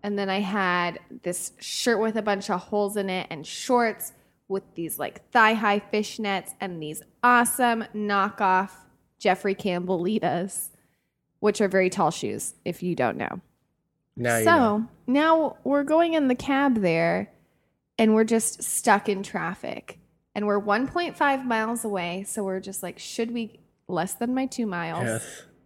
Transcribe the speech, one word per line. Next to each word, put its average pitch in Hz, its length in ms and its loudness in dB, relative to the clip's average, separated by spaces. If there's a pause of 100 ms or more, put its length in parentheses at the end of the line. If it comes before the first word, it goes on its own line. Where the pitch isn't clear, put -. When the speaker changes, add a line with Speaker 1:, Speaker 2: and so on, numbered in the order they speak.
Speaker 1:
And 202 160 -2
then 196 100 -2
I 190 120 0
had 180 580 0 (240)
this 175 380 -6
shirt - 400 0
with 220 160 0
a 214 60 -2
bunch 202 280 -2
of 180 100 0
holes 208 360 -2
in 196 140 -2
it 185 200 -4
and 156 160 -10
shorts - 680 0 (360)
with 196 140 -4 (120)
these, 165 240 -8
like, - 320 -8
thigh-high 214 520 4 (100)
fishnets 208 580 -4 (100)
and 180 220 -8
these 151 200 -10 (200)
awesome 240 640 4 (100)
knockoff 202 760 0 (500)
Jeffrey 196 340 2 (480)
Campbellitas, 185 680 -2 (720)
which 208 200 0
are 202 80 4
very 185 220 4
tall 180 200 2
shoes, 110 440 -8 (100)
if - 180 -8
you 180 120 -2
don't 123 220 0
know. - 240 -6 (760)
Speaker 2:
Now 120 220 2
you 113 60 2
Speaker 1:
So, 330 120 6
Speaker 2:
know. 226 320 2 (180)
Speaker 1:
now 311 580 4
we're 285 200 2
going 320 300 4
in 294 140 2
the 247 60 4
cab 269 460 2
there, 170 500 2 (680)
and 220 160 6
we're 220 100 6
just 226 380 0
stuck - 460 2
in 196 140 -2
traffic. - 760 -8 (360)
And 208 120 -4
we're 208 120 2
one 208 300 0
point 349 280 -4
five 277 280 2
miles 226 400 -2
away, 185 420 -4
so - 180 -6
we're 190 160 -4
just 190 220 -12
like, 175 160 -10
"Should - 340 -6
we," 233 280 -8 (280)
less 180 260 -2
than 240 200 -2
my 262 120 0
two 240 200 -4
miles. 170 380 -4
Speaker 2:
Yes. 113 380 -4 (240)